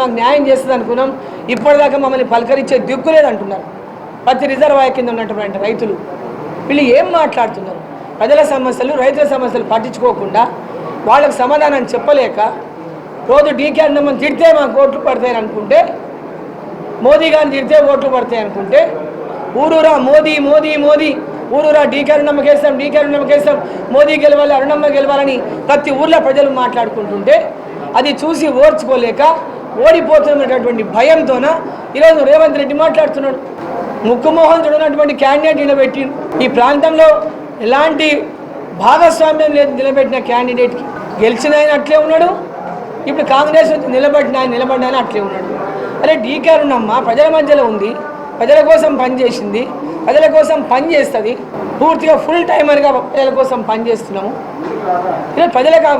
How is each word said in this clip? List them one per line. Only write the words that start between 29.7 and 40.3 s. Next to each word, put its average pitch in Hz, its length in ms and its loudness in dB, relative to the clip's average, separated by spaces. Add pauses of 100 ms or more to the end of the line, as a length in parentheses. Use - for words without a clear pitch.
ఓడిపోతున్నటువంటి 285 960 2 (120)
భయంతోన 269 520 2 (500)
ఈరోజు 311 220 6 (100)
రేవంత్ 302 320 4
రెడ్డి 277 220 -4
మాట్లాడుతున్నాడు. 285 560 0 (680)
ముక్కుమోహన్ 311 560 4
చూడనటువంటి 294 480 0 (100)
క్యాండిడేట్ 294 400 2
నిలబెట్టి, 277 400 0 (400)
ఈ 254 40 0 (100)
ప్రాంతంలో 311 500 4 (580)
ఎలాంటి 294 420 0 (760)
భాగస్వామ్యం 311 760 4
లేదు 277 220 2
నిలబెట్టిన 262 400 0 (100)
క్యాండిడేట్కి. 247 540 -2 (400)